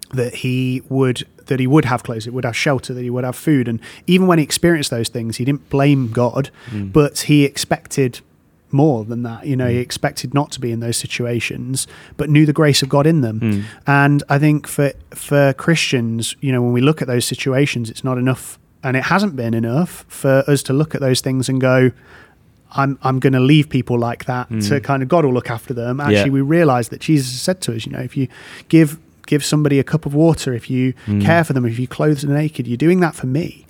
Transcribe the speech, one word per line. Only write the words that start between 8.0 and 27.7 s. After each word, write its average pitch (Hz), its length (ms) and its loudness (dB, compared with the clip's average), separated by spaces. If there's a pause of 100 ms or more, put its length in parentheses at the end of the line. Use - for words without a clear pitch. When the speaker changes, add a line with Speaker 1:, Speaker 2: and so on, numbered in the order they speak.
Speaker 1:
more 139 340 2
than 117 200 -6
that. 113 220 -10
You 139 80 -2
know, 127 140 0
he 120 80 0
Speaker 2:
Mm. 123 60 -2
Speaker 1:
expected 139 500 -8
not 143 200 -2
to - 80 -12
be 123 120 -4
in 117 80 -6
those 117 160 -4
situations, 123 880 -6 (300)
but 147 140 -2
knew 151 160 6
the 147 80 0
grace 147 280 2
of 135 60 -4
God 143 180 2
in 165 140 4
them. 110 200 -2
Speaker 2:
Mm. 104 220 0 (240)
Speaker 1:
And 143 440 4
I 143 80 2
think 151 280 0
for, 143 260 -2 (180)
for 143 420 0
Christians, 117 880 -2
you 135 120 -2
know, 123 100 0
when 120 100 2
we 123 80 2
look 151 220 2
at 127 60 -6
those 123 180 0
situations, 131 640 -2
it's - 120 -16
not 131 140 -2
enough, 127 420 -4 (240)
and 131 140 -2
it 131 80 -2
hasn't 185 320 0
been 117 160 -2
enough 117 560 -2
for 135 400 2
us 143 160 2
to 135 80 -4
look 151 220 0
at 135 80 -4
those 127 180 2
things 131 300 -2
and 131 100 0
go, 127 300 4 (840)
"I'm, 139 280 -2
I'm 131 160 0
gonna 131 220 2
leave 143 280 4
people 123 300 -2
like 117 260 -4
that 123 240 -6
Speaker 2:
Mm. 110 220 -4
Speaker 1:
to 143 100 0
kind 135 220 -2
of, 127 80 -6
God 165 160 4
will 127 80 2
look 120 160 -2
after 120 240 -8
them." 120 240 -4
Speaker 2:
Yeah. 143 80 -2
Speaker 1:
Actually, 104 240 4
we 135 100 2
realize 139 480 2
that - 120 -12
Jesus 139 320 0
has 123 100 -10
said 185 200 -2
to 117 140 -4